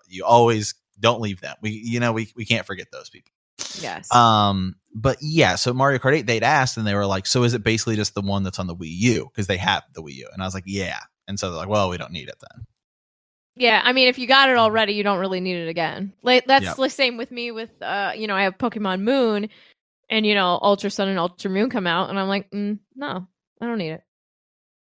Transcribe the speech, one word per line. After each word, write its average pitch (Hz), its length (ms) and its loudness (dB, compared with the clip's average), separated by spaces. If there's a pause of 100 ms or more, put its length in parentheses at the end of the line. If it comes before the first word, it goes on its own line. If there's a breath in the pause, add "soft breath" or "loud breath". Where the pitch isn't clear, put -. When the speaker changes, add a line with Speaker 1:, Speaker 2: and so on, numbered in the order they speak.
Speaker 1:
you 92 160 -10
always 117 500 4 (240)
don't 113 220 2
leave 101 200 -6
them. 71 220 -12
We, 107 80 -4
you 117 300 -4
know, 120 120 0
we, 110 240 -6
we 117 80 -10
can't 104 220 0
forget 95 260 -12
those - 160 -18
people. - 240 -20 (480)
Speaker 2:
Yes. 107 320 -8
Speaker 1:
Um, 104 640 4 (180)
but 117 260 0
yeah, 151 360 2
so 123 160 -2
Mario 135 260 2
Kart 135 160 2
eight, 131 120 0
they'd 113 160 0
asked, 131 340 2
and 110 100 -2
they 101 80 0
were 101 120 0
like, 95 200 -2
"So 123 180 2
is 120 100 2
it 110 80 -4
basically 110 340 0
just 104 180 -4
the 101 80 -4
one 98 200 -2
that's 92 160 -6
on 95 80 -6
the 85 80 -8
Wii 87 140 -12
U?" 107 460 0
'Cause 98 120 -4
they 92 120 0
have 95 260 0 (100)
the 85 80 -14
Wii 76 120 -16
U. 64 180 -18
And 95 100 -10
I 95 40 -6
was 95 80 -8
like, 92 120 -10
"Yeah." 95 320 -6 (300)
And 101 100 -8
so 95 120 -6
they're 82 100 -6
like, 92 80 -8
"Well, 101 220 2
we 90 80 -6
don't - 120 -12
need 80 180 -12
it - 120 -16
then." - 260 -20 (880)
Speaker 2:
Yeah, 233 280 4
I 247 80 2
mean, 254 160 6
if 254 100 2
you 254 80 -8
got 269 220 6
it 254 80 4
already, 220 380 2
you 208 80 -2
don't 196 160 0
really 190 220 -2
need 185 160 -4
it 165 120 -6
again. 165 440 -6 (100)
Like, 254 240 4
that's 269 180 6
Speaker 1:
Yep. 175 120 -4
Speaker 2:
the 262 120 0
same 254 280 -2
with 226 140 -8
me 240 200 -8
with, 226 200 -10 (120)
uh, 180 340 -4
you 214 100 -6
know, 208 80 -2
I 190 100 0
have 190 140 -2
Pokemon 202 440 -2
Moon, 220 460 0 (600 soft breath)
and, 220 160 0
you 208 100 4
know, 180 280 2
Ultra 196 280 2
Sun 196 180 -2
and 190 100 -2
Ultra 180 320 -4
Moon 202 180 2
come 226 180 -4
out, 175 240 0
and 196 80 -4
I'm 190 100 -2
like, 196 240 -2
"Mm, 202 260 -4 (160)
no, 262 320 -8 (340)
I 233 60 -6
don't 233 120 -4
need 165 120 -4
it." 160 120 -10 (800)